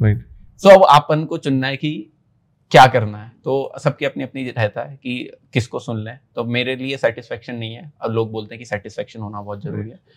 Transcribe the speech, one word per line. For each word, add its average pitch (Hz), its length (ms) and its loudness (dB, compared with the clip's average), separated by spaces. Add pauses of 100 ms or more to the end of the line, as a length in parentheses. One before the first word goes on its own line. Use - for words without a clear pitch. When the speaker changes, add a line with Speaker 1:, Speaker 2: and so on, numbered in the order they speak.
Speaker 1:
राइट। 107 240 2 (400)
Speaker 2:
So 196 60 12
अब 190 180 10
अपन 151 360 4
को 165 120 -6
चुनना 135 300 -2
है 135 100 -6
कि 156 320 -6 (600)
क्या 135 160 10
करना 107 300 -2
है। 107 120 -18
तो 131 440 -4 (100)
सबके 143 220 -2
अपनी 135 180 -6
अपनी 135 200 -10
रहता 120 380 -4
है 139 140 -14
कि 123 360 -10 (220)
किसको 123 260 -2
सुन 110 240 -8
लें। 117 160 -16 (160)
तो 120 80 -4
मेरे 120 320 -4
लिए 131 220 -8
सेटिस्फेक्शन 120 580 -6
नहीं 113 180 -10
है। 139 180 -20 (100)
अब 113 100 -6
लोग 113 200 -2
बोलते 110 240 -12
हैं 113 40 -18
कि 123 60 -20
सेटिस्फेक्शन 107 540 -10
होना 104 220 -12
बहुत 101 220 -12
जरूरी 104 180 -8
है। 104 60 -12
Speaker 1:
राइट। - 120 -20 (180)